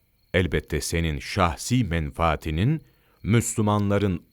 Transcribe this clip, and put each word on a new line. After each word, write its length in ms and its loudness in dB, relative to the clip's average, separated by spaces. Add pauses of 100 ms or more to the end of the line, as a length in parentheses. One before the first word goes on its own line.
(340)
Elbette 460 0
senin 380 -2
şahsi 680 0
menfaatinin, 1000 0 (400)
Müslümanların 1000 0 (100)